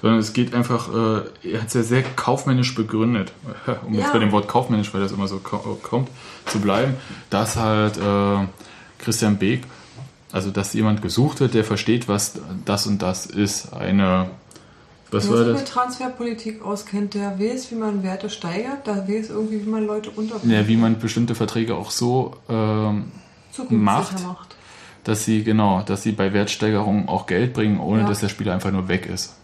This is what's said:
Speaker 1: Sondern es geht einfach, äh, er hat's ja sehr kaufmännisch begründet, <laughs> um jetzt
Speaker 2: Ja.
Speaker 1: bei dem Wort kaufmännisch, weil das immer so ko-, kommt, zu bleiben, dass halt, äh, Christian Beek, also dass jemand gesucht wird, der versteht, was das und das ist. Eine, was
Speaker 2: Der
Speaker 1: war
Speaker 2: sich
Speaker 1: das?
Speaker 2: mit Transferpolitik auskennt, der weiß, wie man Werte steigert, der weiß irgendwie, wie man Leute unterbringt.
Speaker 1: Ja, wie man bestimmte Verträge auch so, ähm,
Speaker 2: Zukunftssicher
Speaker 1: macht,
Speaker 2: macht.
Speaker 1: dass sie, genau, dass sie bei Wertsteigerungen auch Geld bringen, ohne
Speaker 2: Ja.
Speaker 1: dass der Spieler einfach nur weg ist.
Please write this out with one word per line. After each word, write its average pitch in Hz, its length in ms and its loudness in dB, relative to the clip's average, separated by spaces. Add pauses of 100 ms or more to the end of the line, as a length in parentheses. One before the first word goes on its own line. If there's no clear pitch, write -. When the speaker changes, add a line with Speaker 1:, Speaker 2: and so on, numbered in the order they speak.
Speaker 1:
Sondern 113 180 4
es 107 140 -2
geht 123 200 0
einfach, 120 400 0
äh, 110 600 -2
er 110 80 -2
hat's 110 120 -6
ja 120 80 2
sehr 120 220 2
kaufmännisch 127 720 0
begründet, 107 560 0 (280)
<laughs> - 280 -6
um 110 80 -2
jetzt 104 120 0
Speaker 2:
Ja. - 60 0
Speaker 1:
bei 113 60 4
dem 104 120 4
Wort 104 160 2
kaufmännisch, 110 460 0
weil 98 80 0
das 98 120 -2
immer 98 140 -2
so 95 120 -4
ko-, 104 420 -8
kommt, 127 280 -2 (360)
zu - 140 0
bleiben, 104 340 2 (380)
dass 107 240 2
halt, 107 420 2
äh, 101 480 2 (540)
Christian 107 380 2
Beek, 120 260 0 (680)
also 95 200 -2
dass 98 220 -4
jemand 107 280 2
gesucht 120 380 0
wird, 120 160 2
der 110 80 6
versteht, 110 440 0
was 101 260 0 (320)
das 101 200 0
und 101 160 0
das 92 260 -2
ist. - 460 -2
Eine, 92 540 2 (840)
was 104 140 0
Speaker 2:
Der 101 80 2
Speaker 1:
war 117 60 6
Speaker 2:
sich 117 100 6
Speaker 1:
das? 117 140 2
Speaker 2:
mit - 80 -6
Transferpolitik 240 960 -4
auskennt, 202 480 -4
der 202 260 -4
weiß, 247 320 -4
wie 233 40 -8
man 208 280 -2
Werte 190 260 -4
steigert, 226 580 -6
der 202 200 -2
weiß 214 220 -2
irgendwie, 214 360 -4
wie 214 40 -4
man 220 180 0
Leute 214 220 -4
unterbringt. 214 420 -2
Speaker 1:
Ja, 107 160 4
wie 113 80 4
man 113 240 4
bestimmte 117 340 0
Verträge 113 420 0
auch 87 160 -6
so, 123 440 0 (140)
ähm, 107 560 2 (480)
Speaker 2:
Zukunftssicher 160 300 0
Speaker 1:
macht, 180 400 0
Speaker 2:
macht. - 320 -12 (500)
Speaker 1:
dass 110 200 0
sie, 107 180 2
genau, 107 420 4
dass 98 180 -2
sie 113 80 0
bei 98 220 0
Wertsteigerungen 104 720 2
auch 95 180 -2
Geld 117 280 0
bringen, 107 260 2
ohne 107 220 2
Speaker 2:
Ja. 104 80 4
Speaker 1:
dass 101 100 0
der 101 100 -2
Spieler 98 240 -2
einfach 95 180 0
nur 92 180 0
weg 90 160 0
ist. - 280 -8 (100)